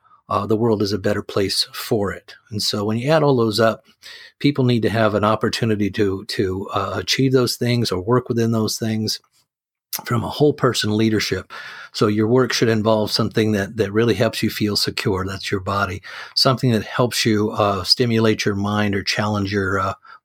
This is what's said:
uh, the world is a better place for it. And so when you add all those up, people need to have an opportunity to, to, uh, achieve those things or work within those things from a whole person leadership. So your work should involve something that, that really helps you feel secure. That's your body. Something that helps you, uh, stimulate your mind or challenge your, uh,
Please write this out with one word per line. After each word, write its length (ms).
uh, 160
the 100
world 240
is 120
a 60
better 240
place 520
for 360
it. 240
And 140
so 200
when 140
you 140
add 120
all 140
those 240
up, 240
people 260
need 160
to 80
have 260
an 100
opportunity 640
to, 340
to, 480
uh, 240
achieve 360
those 240
things 360
or 80
work 300
within 220
those 260
things 420
from 180
a 40
whole 260
person 420
leadership. 560
So 140
your 200
work 280
should 160
involve 400
something 420
that, 240
that 160
really 220
helps 280
you 60
feel 280
secure. 500
That's 240
your 100
body. 400
Something 380
that 120
helps 420
you, 240
uh, 340
stimulate 640
your 100
mind 380
or 80
challenge 500
your, 260
uh, 160